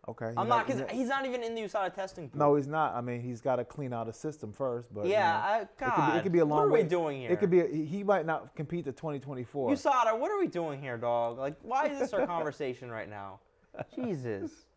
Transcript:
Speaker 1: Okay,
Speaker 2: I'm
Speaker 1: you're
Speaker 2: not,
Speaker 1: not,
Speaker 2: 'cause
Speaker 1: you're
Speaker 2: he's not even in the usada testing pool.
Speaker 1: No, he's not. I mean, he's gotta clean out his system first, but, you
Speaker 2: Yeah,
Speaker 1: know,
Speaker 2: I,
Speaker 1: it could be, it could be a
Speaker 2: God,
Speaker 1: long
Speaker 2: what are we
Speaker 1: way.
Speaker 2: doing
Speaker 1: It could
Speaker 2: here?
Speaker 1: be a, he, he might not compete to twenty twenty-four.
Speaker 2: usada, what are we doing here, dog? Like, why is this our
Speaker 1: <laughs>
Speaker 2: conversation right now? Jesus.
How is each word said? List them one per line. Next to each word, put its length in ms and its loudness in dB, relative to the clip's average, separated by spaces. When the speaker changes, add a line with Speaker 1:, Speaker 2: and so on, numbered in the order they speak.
Speaker 1:
Okay, 180 -8
Speaker 2:
I'm 100 -4
Speaker 1:
you're 100 0
Speaker 2:
not, 20 -2
Speaker 1:
not, 200 4
Speaker 2:
'cause 120 -2
Speaker 1:
you're 100 -4
Speaker 2:
he's 180 -2
not 180 -2
even 180 -4
in 120 -6
the 60 -6
usada 320 -2
testing 360 -8
pool. 100 -8
Speaker 1:
No, 160 8
he's 120 2
not. 280 0
I 60 -2
mean, 200 -4
he's 180 -6
gotta 240 0
clean 300 -8
out 140 -4
his 100 -10
system 340 -8
first, 420 -4
but, 120 -4
you 60 2
Speaker 2:
Yeah, 200 4
Speaker 1:
know, 60 2
Speaker 2:
I, 240 2
Speaker 1:
it 160 -10
could 180 0
be, 60 2
it 60 0
could 80 0
be 80 6
a 20 8
Speaker 2:
God, 80 4
Speaker 1:
long 100 2
Speaker 2:
what 60 6
are 60 6
we 100 6
Speaker 1:
way. 60 2
Speaker 2:
doing 360 0
Speaker 1:
It 160 2
could 140 4
Speaker 2:
here? 140 6
Speaker 1:
be 60 -2
a, 40 -2
he, 80 0
he 180 -4
might 220 4
not 300 -2
compete 300 -6
to 60 -4
twenty 280 -6
twenty-four. 520 -2
Speaker 2:
usada, 460 4
what 140 0
are 80 0
we 80 2
doing 340 -4
here, 160 -6
dog? 420 0
Like, 220 -4
why 260 0
is 120 -2
this 140 -2
our 140 2
Speaker 1:
<laughs> 80 -4
Speaker 2:
conversation 560 -4
right 180 -8
now? 300 -12
Jesus. 560 -4